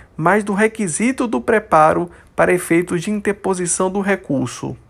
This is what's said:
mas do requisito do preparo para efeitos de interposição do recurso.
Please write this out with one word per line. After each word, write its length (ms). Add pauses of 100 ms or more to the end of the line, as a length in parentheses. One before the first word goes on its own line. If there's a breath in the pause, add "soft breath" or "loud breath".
(160 loud breath)
mas 280
do 80
requisito 760
do 140
preparo 680 (280 loud breath)
para 160
efeitos 500
de 80
interposição 800
do 100
recurso. 760 (140)